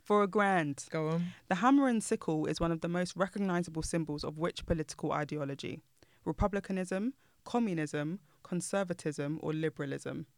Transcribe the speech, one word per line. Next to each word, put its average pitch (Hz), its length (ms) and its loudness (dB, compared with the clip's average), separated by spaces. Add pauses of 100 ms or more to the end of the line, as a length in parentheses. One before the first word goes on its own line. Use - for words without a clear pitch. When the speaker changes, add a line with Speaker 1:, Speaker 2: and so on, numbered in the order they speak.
Speaker 1:
For 208 220 4
a 202 40 4
grand. 185 640 2
Speaker 2:
Go 156 180 0
on. 175 240 0 (160)
Speaker 1:
The 190 60 2
hammer 262 340 6
and 226 120 2
sickle 156 440 0
is 156 160 -2
one 170 100 2
of 165 80 0
the 170 80 -4
most 175 300 -2
recognisable 175 680 0
symbols 151 400 -2
of 156 140 -6
which - 280 -2
political 156 460 -2
ideology? 147 720 -4 (420)
Republicanism, 190 920 -2 (280)
communism, 160 800 -2 (220)
conservatism, 170 1000 -2
or 156 80 -2
liberalism? 151 760 -4 (100)